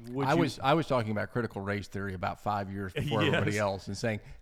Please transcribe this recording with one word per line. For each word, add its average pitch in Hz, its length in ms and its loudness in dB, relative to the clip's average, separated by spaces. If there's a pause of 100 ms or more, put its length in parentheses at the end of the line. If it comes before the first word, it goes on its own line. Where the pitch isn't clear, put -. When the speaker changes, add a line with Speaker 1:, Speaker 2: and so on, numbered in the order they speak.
(120)
Speaker 1:
would 135 160 0
Speaker 2:
I 143 60 6
Speaker 1:
you 165 60 6
Speaker 2:
was, 131 240 2
I 143 120 6
was 160 120 2
talking 113 240 2
about 101 220 -2
critical 110 280 -2
race 101 280 -2
theory 98 240 -6
about 95 280 -4
five 101 300 -2
years 98 220 -6
before 107 280 0
Speaker 1:
<laughs> - 20 4
Yes. 143 100 4
Speaker 2:
everybody - 260 2
else 98 280 0
and 101 100 -6
saying, 110 240 0 (200)